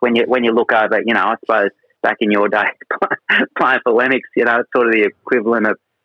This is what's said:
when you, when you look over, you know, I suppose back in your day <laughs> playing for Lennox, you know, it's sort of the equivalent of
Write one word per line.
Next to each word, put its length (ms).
when 140
you, 120
when 180
you 80
look 220
over, 280
you 120
know, 80
I 180
suppose 300
back 180
in 100
your 200
day 140
<laughs> 580
playing 240
for 120
Lennox, 420
you 80
know, 160
it's 160
sort 120
of 40
the 120
equivalent 640
of 100